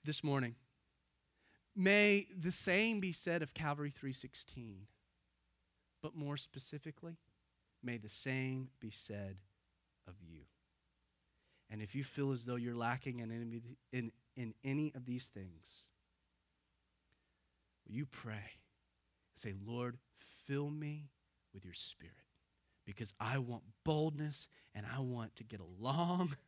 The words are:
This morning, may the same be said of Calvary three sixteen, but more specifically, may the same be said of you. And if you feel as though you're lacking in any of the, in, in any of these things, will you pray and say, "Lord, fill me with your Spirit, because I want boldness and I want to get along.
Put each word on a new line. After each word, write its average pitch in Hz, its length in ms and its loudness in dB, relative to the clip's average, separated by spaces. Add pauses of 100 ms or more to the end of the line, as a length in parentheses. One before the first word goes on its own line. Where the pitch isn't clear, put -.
This 151 180 0
morning, 135 340 4 (1160)
may 202 520 8 (100)
the 175 140 0
same 208 500 4
be 185 120 0
said 170 280 2
of 147 140 -2
Calvary 147 360 0
three 135 220 -4
sixteen, 113 760 -8 (1120)
but 156 120 -8
more 143 220 -2
specifically, 156 800 -8 (640)
may 120 140 0
the 107 120 -8
same 131 600 0 (100)
be 113 100 -6
said 98 480 -6 (680)
of 90 140 -14
you. 82 220 -14 (1300)
And 107 100 -6
if 104 140 -6
you 139 80 0
feel 139 300 0
as 120 120 -2
though 123 120 0
you're 120 180 -2
lacking 120 460 0
in 113 100 -4
any 117 260 -4
of 117 60 -6
the, - 0 - (340)
in, 117 160 -2 (240)
in 117 180 -4 (100)
any 143 300 2
of 123 120 -6
these 123 220 -2
things, 87 580 -12 (2000)
will 104 80 -12
you 139 100 0
pray 120 280 -8
and - 1040 -14
say, 104 180 -4 (100)
"Lord, 120 320 -2 (200)
fill - 520 -2
me 151 420 -4 (420)
with 95 120 -14
your 87 100 -12
Spirit, - 400 -6 (720)
because - 320 -6
I 117 200 0
want 120 260 -2 (180)
boldness 151 640 2 (260)
and 104 140 -6
I 131 140 -2
want 120 340 -2
to - 80 -12
get 113 160 -10
along. 139 800 2 (120)